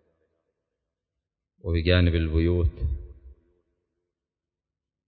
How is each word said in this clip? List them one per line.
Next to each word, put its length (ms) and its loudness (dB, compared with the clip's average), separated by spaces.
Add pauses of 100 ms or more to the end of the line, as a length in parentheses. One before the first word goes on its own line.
(1600)
وبجانب 560 2
البيوت، 600 0 (2250)